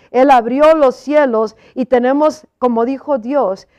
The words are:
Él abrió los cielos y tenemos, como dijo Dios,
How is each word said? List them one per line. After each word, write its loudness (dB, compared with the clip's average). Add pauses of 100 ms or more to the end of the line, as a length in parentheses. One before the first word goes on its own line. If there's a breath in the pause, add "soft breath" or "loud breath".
(120)
Él 2
abrió 4
los 0
cielos -2 (180 soft breath)
y -6
tenemos, -2 (140)
como -2
dijo -6
Dios, -4 (120)